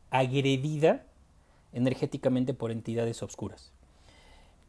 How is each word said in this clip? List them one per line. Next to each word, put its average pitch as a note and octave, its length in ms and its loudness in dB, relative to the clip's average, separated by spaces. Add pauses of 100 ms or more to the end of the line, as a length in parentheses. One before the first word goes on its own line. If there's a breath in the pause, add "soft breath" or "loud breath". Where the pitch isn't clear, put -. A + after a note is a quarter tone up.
(100)
agredida C#3 960 2 (680 soft breath)
energéticamente C3 840 0
por A#2 180 -4
entidades A#2 500 -2
oscuras. - 500 -10 (960 soft breath)